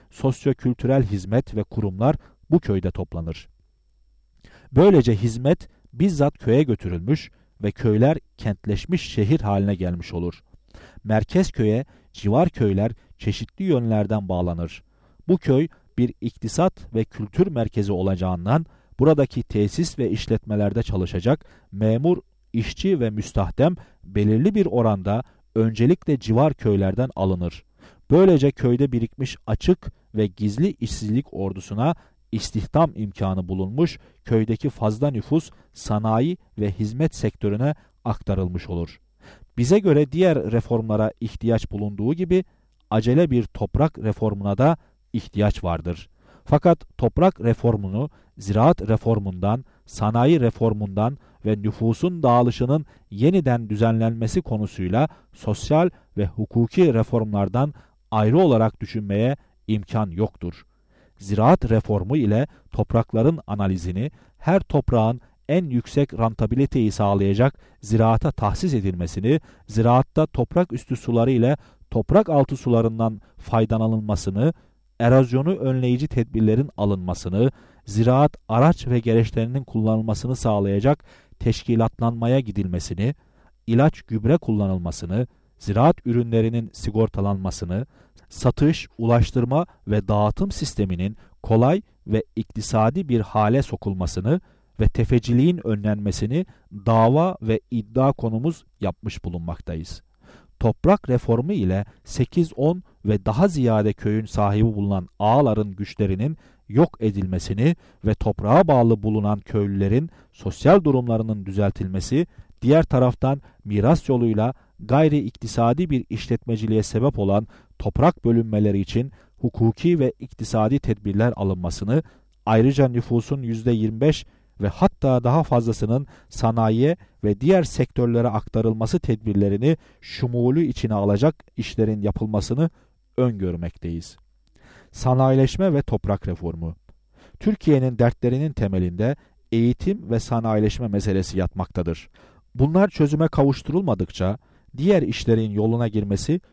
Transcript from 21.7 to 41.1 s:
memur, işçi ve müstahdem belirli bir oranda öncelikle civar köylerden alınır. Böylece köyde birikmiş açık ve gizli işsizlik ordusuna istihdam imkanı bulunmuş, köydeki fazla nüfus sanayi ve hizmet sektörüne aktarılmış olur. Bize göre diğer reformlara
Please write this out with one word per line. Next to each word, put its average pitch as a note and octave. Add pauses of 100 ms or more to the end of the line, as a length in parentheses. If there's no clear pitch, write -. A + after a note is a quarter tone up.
memur, A2+ (360)
işçi D3+
ve A#2
müstahdem G#2+ (280)
belirli G#2+
bir G3+
oranda A2 (320)
öncelikle A#2
civar B2+
köylerden G2+
alınır. F2+ (480)
Böylece D#3+
köyde B2+
birikmiş A#2+ (100)
açık - (240)
ve G#2+
gizli G#2
işsizlik A2+
ordusuna G2 (360)
istihdam A2+
imkanı F#2+
bulunmuş, G2 (260)
köydeki A2+
fazla A#2
nüfus C#3+ (220)
sanayi A2+ (200)
ve G#2
hizmet A2+
sektörüne G#2+ (300)
aktarılmış F#2
olur. E2+ (580)
Bize C3
göre D3+
diğer D3+
reformlara A2